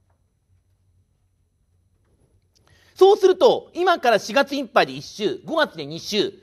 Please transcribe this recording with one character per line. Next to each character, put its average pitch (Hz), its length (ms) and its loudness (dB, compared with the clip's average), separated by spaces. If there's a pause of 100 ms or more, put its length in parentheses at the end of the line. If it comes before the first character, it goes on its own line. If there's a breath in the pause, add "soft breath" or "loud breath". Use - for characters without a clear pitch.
(3000 soft breath)
そ 392 180 6
う 415 40 2
す 370 100 2
る 359 100 2
と、 220 360 2
今 339 260 -2
か 240 120 0
ら 214 80 2
四 - 140 -10
月 277 220 -2
い 285 60 -6
っ 247 40 -10
ぱ 190 180 0
い 147 40 -2
で 131 60 -12
一 139 120 -14
週、 190 400 -6
五 254 100 -10
月 277 200 -2
で 156 100 -12
二 156 140 -14
週、 196 440 -4